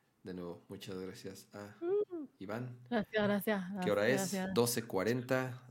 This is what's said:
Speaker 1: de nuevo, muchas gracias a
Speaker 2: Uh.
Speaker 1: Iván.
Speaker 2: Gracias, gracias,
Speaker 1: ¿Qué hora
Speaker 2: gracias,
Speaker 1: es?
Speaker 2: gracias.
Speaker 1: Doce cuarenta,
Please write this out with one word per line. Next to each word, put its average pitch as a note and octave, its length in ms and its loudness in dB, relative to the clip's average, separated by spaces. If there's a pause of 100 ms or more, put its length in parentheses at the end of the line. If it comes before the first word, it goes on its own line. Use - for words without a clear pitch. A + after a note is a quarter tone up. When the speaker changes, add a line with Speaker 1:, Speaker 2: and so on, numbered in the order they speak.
(240)
Speaker 1:
de F#2 100 -8
nuevo, F2 340 -8
muchas F#2+ 300 -8
gracias F#2+ 560 -10
a G#2 260 -10
Speaker 2:
Uh. F4 480 0 (100)
Speaker 1:
Iván. G3 400 -4 (120)
Speaker 2:
Gracias, G#3+ 340 2
gracias, G3+ 400 2 (180)
Speaker 1:
¿Qué F#3 80 2
hora G2+ 120 4
Speaker 2:
gracias, C3 240 4
Speaker 1:
es? F3+ 80 -4
Speaker 2:
gracias. F#3+ 200 -2
Speaker 1:
Doce A#2+ 300 4
cuarenta, B2 880 2